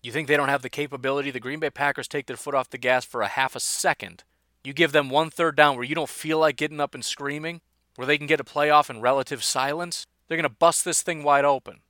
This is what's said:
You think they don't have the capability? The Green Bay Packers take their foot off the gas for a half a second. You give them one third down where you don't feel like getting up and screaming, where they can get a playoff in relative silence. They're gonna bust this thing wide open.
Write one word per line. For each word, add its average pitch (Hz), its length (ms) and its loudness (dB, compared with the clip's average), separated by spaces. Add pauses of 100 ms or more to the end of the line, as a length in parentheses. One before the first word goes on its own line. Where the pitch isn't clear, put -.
You 117 100 -12
think 143 160 -4
they 147 80 4
don't 139 140 2
have 139 120 0
the 127 60 -8
capability? 139 640 -4
The 123 80 -8
Green 131 180 -8
Bay 156 120 -2
Packers 143 360 -2
take 143 200 -6
their 123 100 -8
foot 143 180 -8
off 131 160 0
the 131 80 -12
gas 127 260 2
for 117 180 -4
a 120 60 0
half 135 280 -2
a 127 40 -8
second. - 640 -4 (400)
You 139 100 -12
give 151 200 2
them 143 180 2
one 151 200 2
third 165 260 0
down 147 180 6
where 120 100 -6
you 143 120 -4
don't 156 120 -4
feel 156 300 -2
like 156 180 4
getting 151 240 -4
up 143 140 -4
and 127 100 -12
screaming, 151 580 -8 (340)
where 123 100 -8
they 147 120 2
can 143 100 -8
get 151 100 2
a 139 60 -6
playoff 147 440 4
in 117 120 -10
relative 131 420 0
silence. 151 640 -4 (220)
They're 160 100 -2
gonna 151 120 0
bust 165 340 4
this 165 180 -2
thing 160 220 -4
wide 143 200 6
open. 139 460 0